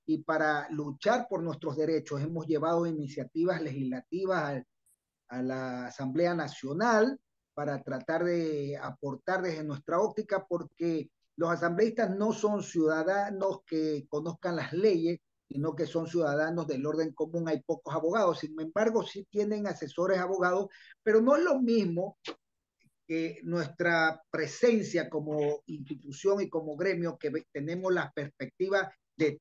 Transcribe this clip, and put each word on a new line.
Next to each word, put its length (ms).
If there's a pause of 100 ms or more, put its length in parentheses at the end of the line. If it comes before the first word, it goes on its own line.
y 200
para 460
luchar 580
por 120
nuestros 360
derechos. 440
Hemos 280
llevado 360
iniciativas 800
legislativas 800
al, 220 (640)
a 140
la 440
Asamblea 480
Nacional 800 (380)
para 260
tratar 440
de 520
aportar 640
desde 200
nuestra 380
óptica, 480
porque 600 (280)
los 120
asambleístas 640
no 220
son 280
ciudadanos 1040
que 440
conozcan 480
las 160
leyes, 480 (280)
sino 280
que 100
son 220
ciudadanos 580
del 180
orden 280
común. 360
Hay 140
pocos 320
abogados, 460
sin 200
embargo, 460
sí 240
tienen 380
asesores 500
abogados, 480 (380)
pero 160
no 160
es 80
lo 160
mismo 580 (920)
que 360
nuestra 840
presencia 800
como 580
institución 720
y 100
como 260
gremio, 400
que 140
ve, 220
tenemos 420
la 180
perspectiva 800 (240)
de 240